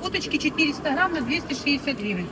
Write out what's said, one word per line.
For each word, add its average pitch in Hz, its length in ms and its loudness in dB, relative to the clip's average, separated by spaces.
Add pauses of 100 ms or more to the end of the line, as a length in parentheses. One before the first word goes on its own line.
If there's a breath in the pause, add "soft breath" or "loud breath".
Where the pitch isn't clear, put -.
Уточки 359 320 -2
чотириста 302 540 2
грам 349 220 2
на 311 80 0
двісті 285 340 -2
шістдесят 269 440 0
гривень. 202 320 -2